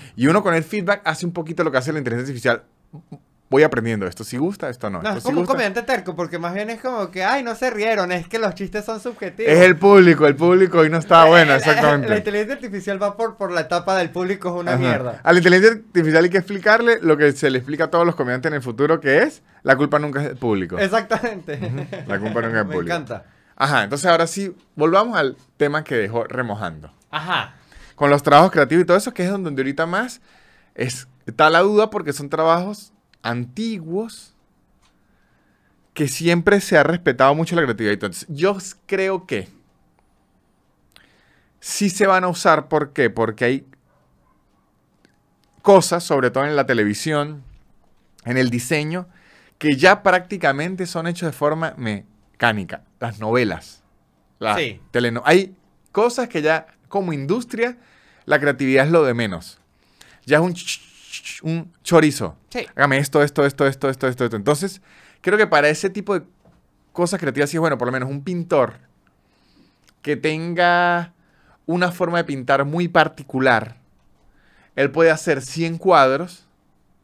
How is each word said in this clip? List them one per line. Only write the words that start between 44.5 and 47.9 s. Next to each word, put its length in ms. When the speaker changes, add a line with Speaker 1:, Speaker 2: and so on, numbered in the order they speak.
Speaker 1:
cosas, 420
sobre 280
todo 140
en 100
la 100
televisión, 760